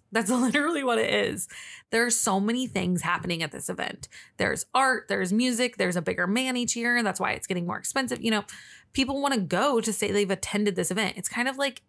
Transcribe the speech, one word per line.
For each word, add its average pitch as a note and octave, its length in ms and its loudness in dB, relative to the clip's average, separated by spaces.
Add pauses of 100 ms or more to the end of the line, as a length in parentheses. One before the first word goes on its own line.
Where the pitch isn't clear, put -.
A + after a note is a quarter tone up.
(120)
That's G#3 180 0
<laughs> - 0 -
literally C#4 540 4
what A#3+ 160 2
it - 120 2
is. G3+ 360 0 (420)
There A3+ 160 4
are A#3 60 2
so G#3 280 2
many A#3+ 280 0
things F3+ 340 0
happening E3+ 400 -2
at D#3 100 -4
this - 180 -4
event. - 400 -8 (280)
There's - 360 0
art, C4 340 2
there's F#3+ 240 0
music, A#3+ 460 2
there's F3+ 180 2
a F3 60 0
bigger F3+ 260 -2
man B3+ 300 0
each A#3+ 180 0
year, A#3+ 220 0
and A3+ 100 2
that's F3+ 120 -2
why A3 120 0
it's - 160 -6
getting F3+ 180 -2
more F3 120 -4
expensive. B3+ 440 -4
You A3 100 0
know, G#3 120 0 (480)
people C4+ 300 0
wanna C4+ 180 2
go G#3+ 400 2
to A3 140 0
say G3+ 180 0
they've G3+ 180 2
attended G3+ 460 0
this F3 160 0
event. - 260 -2
It's F3+ 120 -6
kind B3 180 -2
of C4 100 -4
like C#4 320 -2